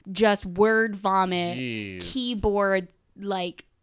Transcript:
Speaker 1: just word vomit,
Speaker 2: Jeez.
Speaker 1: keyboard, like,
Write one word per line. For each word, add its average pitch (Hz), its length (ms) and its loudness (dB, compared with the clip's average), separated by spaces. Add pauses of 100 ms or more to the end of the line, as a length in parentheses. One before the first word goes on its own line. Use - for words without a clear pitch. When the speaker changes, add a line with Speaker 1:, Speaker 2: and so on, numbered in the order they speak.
(120)
Speaker 1:
just 202 340 2
word 214 500 2
vomit, 185 600 0
Speaker 2:
Jeez. 127 440 -6
Speaker 1:
keyboard, 202 880 0 (280)
like, 190 480 -6 (180)